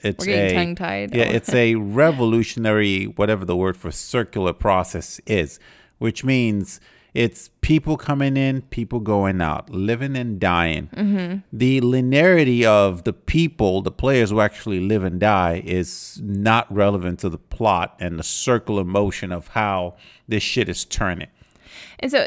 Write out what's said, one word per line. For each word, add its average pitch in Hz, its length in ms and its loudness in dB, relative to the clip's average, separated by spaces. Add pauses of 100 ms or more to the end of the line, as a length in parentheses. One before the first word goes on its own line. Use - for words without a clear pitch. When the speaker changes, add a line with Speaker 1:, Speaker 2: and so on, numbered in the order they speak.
Speaker 1:
It's 98 240 -4
Speaker 2:
We're 101 80 0
getting 95 240 2
Speaker 1:
a 175 60 0
Speaker 2:
tongue-tied. 165 500 -6
Speaker 1:
yeah, 120 100 2
it's - 300 -2
a 117 220 4
revolutionary, 110 1300 2
whatever 104 400 -2
the 90 120 0
word 92 200 0
for 85 140 -10
circular 98 640 -2
process 90 760 -2
is, 90 320 -2 (400)
which 117 260 -4
means 117 560 0 (340)
it's - 360 -2 (100)
people 156 360 2
coming 139 400 -2
in, 135 260 0
people 117 380 -6
going 98 420 0
out, 76 280 -4
living 117 460 -2
and 117 240 -6
dying. 82 560 0
Speaker 2:
Mm-hmm. 196 400 -2 (160)
Speaker 1:
The 127 300 2
linearity 131 840 4
of 101 400 4
the 104 80 -2
people, 110 720 0
the - 80 -4
players 123 400 2
who 107 100 2
actually 104 400 0
live 98 240 0
and 90 160 -2
die, 92 440 2
is - 580 -6
not 107 520 0
relevant 98 460 0
to 98 80 -2
the 80 100 -6
plot 98 600 -2
and 85 180 -6
the 80 40 -6
circular 110 600 -2
motion 98 480 -2
of 85 160 -10
how 95 480 -4 (300)
this 107 160 -2
shit - 260 -2
is - 160 -6
turning. 87 440 -4 (720)
Speaker 2:
And 262 100 -4
so 277 160 2